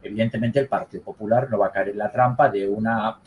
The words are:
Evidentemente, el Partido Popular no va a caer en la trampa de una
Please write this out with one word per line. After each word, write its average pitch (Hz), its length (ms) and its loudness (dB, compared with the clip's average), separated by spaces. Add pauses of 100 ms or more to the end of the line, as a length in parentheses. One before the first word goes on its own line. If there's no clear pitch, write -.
Evidentemente, 113 580 0
el 135 80 0
Partido - 360 -4
Popular 110 460 0
no 110 80 -2
va 98 100 2
a 95 40 -2
caer 98 180 -2
en 101 80 -6
la 104 140 -4
trampa 123 380 4
de 98 180 -2
una 110 600 -2